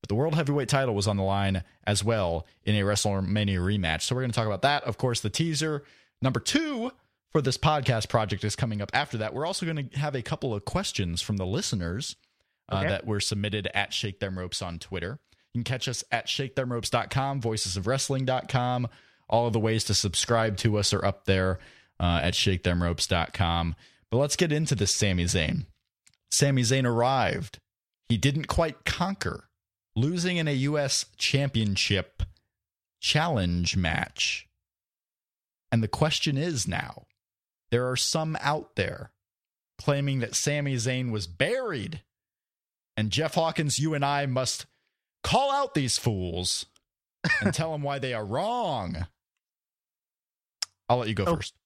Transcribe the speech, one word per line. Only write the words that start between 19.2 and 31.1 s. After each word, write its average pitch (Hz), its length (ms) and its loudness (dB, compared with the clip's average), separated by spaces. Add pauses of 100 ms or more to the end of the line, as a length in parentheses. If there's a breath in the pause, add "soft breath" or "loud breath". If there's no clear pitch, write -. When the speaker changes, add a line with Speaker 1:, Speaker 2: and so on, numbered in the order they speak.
Speaker 1:
All 117 200 4
of 110 40 0
the 110 60 2
ways 110 260 2
to 101 100 2
subscribe 110 640 2
to 107 200 2
us 104 160 2
are 92 100 0
up 98 200 -2
there, 92 340 4 (400 loud breath)
uh, 87 240 4
at 87 140 2
shake 92 260 2
them 87 220 2
ropes 85 240 0
dot 87 260 0
com. 85 400 0 (360 soft breath)
But 113 80 2
let's 143 180 0
get 160 160 2
into 147 240 0
this 98 180 0
Sami 90 300 2
Zayn. 87 420 0 (640)
Sami 139 320 4
Zayn 127 240 2
arrived. 120 720 2 (500)
He 117 80 2
didn't 139 300 2
quite - 380 0
conquer, - 640 -4 (480)
losing 175 400 0
in 160 100 0
a 147 60 0
U 143 260 0
S - 280 0 (100)